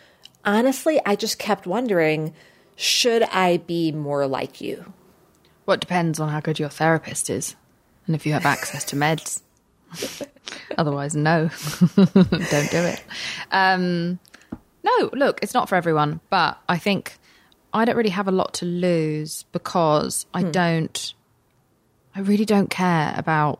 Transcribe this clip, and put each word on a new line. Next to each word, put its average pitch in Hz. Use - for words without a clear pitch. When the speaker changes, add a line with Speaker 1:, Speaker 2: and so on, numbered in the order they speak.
Speaker 1:
honestly, 262
I 202
just 214
kept 196
wondering, 165
should 233
I 180
be 170
more 143
like -
you? -
Speaker 2:
Well, 196
it -
depends 165
on 156
how 151
good 156
your 147
therapist 160
is -
and 160
if 147
you 151
have 151
access 143
to -
meds. 151
<laughs> -
Otherwise, 147
no. 156
<laughs> -
Don't 170
do -
it. 170
Um, 180
no, 427
look, 254
it's -
not -
for -
everyone, 160
but 175
I 175
think -
I 220
don't 226
really 226
have 196
a -
lot 185
to -
lose 165
because 156
I 180
Speaker 1:
Hmm. 175
Speaker 2:
don't, 165
I 196
really 208
don't 202
care 170
about 151